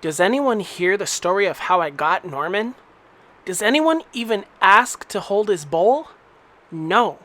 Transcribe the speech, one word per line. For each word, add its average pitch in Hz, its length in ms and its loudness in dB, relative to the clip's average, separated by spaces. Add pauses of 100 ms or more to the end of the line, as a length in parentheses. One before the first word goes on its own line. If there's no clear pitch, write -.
Does 156 180 -6
anyone 233 420 2
hear 180 360 -2
the 202 100 0
story 190 380 -2
of 170 140 -2
how 180 240 0
I 156 80 -2
got 151 340 -2
Norman? 180 500 -4 (680)
Does 180 160 -8
anyone 311 420 2 (120)
even 226 320 -4 (160)
ask 208 460 4
to 202 120 -6
hold 202 280 -2
his 165 180 -2
bowl? 190 420 0 (640)
No. 170 540 0